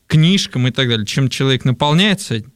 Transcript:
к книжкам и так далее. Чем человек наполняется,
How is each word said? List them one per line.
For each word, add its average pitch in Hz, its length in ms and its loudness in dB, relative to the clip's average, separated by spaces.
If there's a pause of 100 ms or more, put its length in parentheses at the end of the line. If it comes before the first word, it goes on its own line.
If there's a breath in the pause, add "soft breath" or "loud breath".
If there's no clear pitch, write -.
к - 40 -6
книжкам 156 560 2
и 123 40 -2
так 131 160 -2
далее. 113 180 -2
Чем 135 240 -2
человек 135 360 -2
наполняется, 147 800 0 (120)